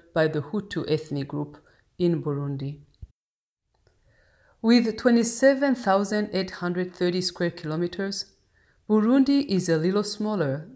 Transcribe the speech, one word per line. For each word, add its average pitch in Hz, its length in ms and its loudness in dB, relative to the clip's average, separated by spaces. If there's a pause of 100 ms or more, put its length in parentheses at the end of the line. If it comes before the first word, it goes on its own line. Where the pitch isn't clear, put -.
(140)
by 160 140 2
the 151 140 -2
Hutu 196 500 -6
ethnic 143 380 -4
group 147 280 -8 (400)
in 170 240 0
Burundi. 143 600 -6 (1800)
With 226 360 4
twenty-seven 262 800 4
thousand 208 580 0
eight 190 180 -2
hundred 180 420 -4
thirty 180 280 0
square 175 300 -4
kilometers, 175 760 -6 (640)
Burundi 262 560 4
is 180 240 0
a 165 80 2
little 185 260 0
smaller 170 720 -4